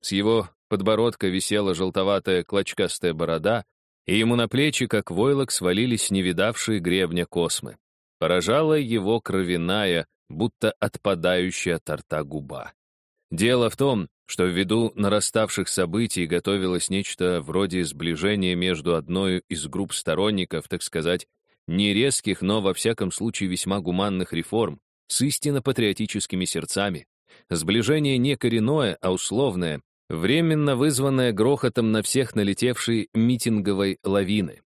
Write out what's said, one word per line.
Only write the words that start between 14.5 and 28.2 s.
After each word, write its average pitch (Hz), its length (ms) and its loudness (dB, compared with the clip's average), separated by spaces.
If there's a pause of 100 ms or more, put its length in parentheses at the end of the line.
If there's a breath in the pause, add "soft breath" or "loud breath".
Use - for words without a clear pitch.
нараставших 101 720 0
событий 92 580 0
готовилось 90 640 0
нечто 90 520 -2
вроде 87 420 0
сближения 85 720 0
между 87 400 0
одной 90 540 -2
из 80 180 -6
групп 90 260 -6
сторонников, 87 720 -2
так 90 140 -6
сказать, 85 460 -2 (400)
не 101 260 2
резких, 107 480 0
но 104 200 0
во 95 120 0
всяком 95 380 -2
случае 101 380 -4
весьма 92 300 -2
гуманных 92 540 -2
реформ 85 460 -2 (280)
с - 140 -2
истинно 143 400 0
патриотическими 104 840 -2
сердцами. 87 600 -4 (420 soft breath)
Сближение 117 680 2
не 131 180 2